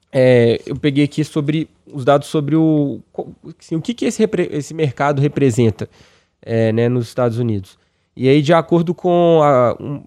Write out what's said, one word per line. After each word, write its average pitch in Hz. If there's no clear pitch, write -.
é, 123
eu -
peguei 143
aqui 147
sobre 151
os 135
dados 143
sobre 151
o, 151
assim, -
o 160
que 240
que 254
esse 233
repre-, 208
esse 147
mercado 147
representa, 123
é, 113
né, 117
nos 123
Estados 120
Unidos. 107
E 127
aí, 147
de 147
acordo 170
com 170
a, 123
um, 131